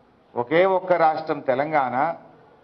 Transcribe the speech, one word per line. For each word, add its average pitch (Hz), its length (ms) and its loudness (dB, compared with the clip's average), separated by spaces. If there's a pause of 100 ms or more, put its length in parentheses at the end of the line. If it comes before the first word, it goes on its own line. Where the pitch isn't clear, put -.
(360)
ఒకే 151 300 2
ఒక్క 185 280 0
రాష్ట్రం 156 460 0
తెలంగాణ, 135 760 0 (480)